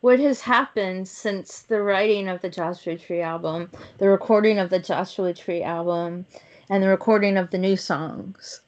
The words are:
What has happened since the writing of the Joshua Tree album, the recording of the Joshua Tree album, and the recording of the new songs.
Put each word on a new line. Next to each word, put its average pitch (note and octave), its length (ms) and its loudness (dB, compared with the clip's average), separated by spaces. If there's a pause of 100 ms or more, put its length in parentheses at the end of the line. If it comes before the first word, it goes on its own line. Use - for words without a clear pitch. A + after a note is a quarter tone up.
What B3 180 6
has C#4+ 200 2
happened G3+ 680 -2
since - 540 -8
the G#3 200 -2
writing G3+ 460 2
of F3+ 140 -6
the F#3 60 -4
Joshua F3 480 -6
Tree F3 260 -4
album, E3 460 -6 (300)
the G3 100 4
recording G#3 520 4
of F3+ 100 -2
the F#3 80 2
Joshua F3+ 560 -4
Tree E3+ 300 -6
album, E3+ 600 -4 (440)
and G3 140 0
the F#3+ 60 2
recording G3+ 480 2
of F3+ 140 -2
the F#3 80 -2
new F#3+ 180 2
songs. - 920 -8